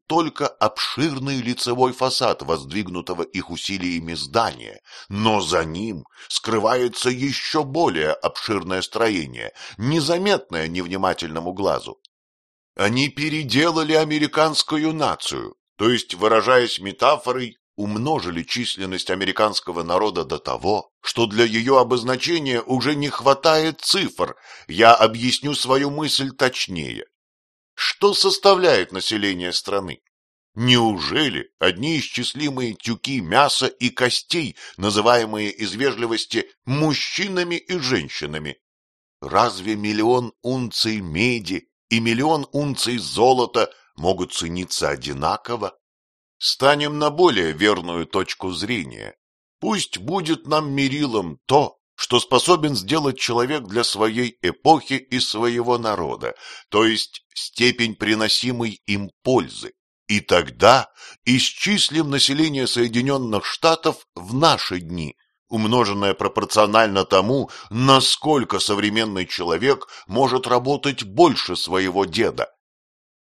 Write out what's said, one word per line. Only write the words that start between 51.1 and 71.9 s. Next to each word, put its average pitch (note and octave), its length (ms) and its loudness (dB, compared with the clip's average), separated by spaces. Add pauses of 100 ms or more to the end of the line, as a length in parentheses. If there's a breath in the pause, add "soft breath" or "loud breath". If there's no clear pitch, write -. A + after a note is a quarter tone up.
то, C#3 300 2 (200)
что - 240 0
способен D3+ 560 2
сделать C3 420 -2
человек B2 460 -2
для G#2+ 180 -2
своей A2 580 0
эпохи C3+ 540 2
и B2+ 240 -4
своего A#2+ 600 0
народа, D#2+ 580 -4 (320 loud breath)
то G#2 160 2
есть - 400 -2 (100)
степень A#2+ 640 0
приносимой A2 880 -2
им G2+ 240 -4 (140)
пользы. A#1+ 480 0 (340)
И G#2 140 -2
тогда F#2 720 4 (320 loud breath)
исчислим D3+ 840 0
население C#3 600 2
Соединённых A#2+ 760 0
Штатов - 680 0
в F2+ 180 -12
наши C3 460 2
дни, E2+ 380 -8 (320)
умноженное G#2+ 640 2
пропорционально G2+ 920 4
тому, G#2+ 460 2 (180 loud breath)
насколько C3 920 2
современный G#2 640 -2
человек G2 640 0 (180 loud breath)
может B2 400 0
работать C3 560 0
больше G#2+ 540 4
своего F#2 480 0